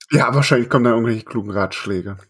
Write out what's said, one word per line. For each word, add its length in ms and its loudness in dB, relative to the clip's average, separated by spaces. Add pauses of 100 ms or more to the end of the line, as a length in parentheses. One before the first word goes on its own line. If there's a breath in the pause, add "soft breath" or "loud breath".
(120)
Ja, 220 2
wahrscheinlich 360 2
kommen 160 4
dann 80 4
irgendwelche 300 0
klugen 280 -6
Ratschläge. 680 -4 (120)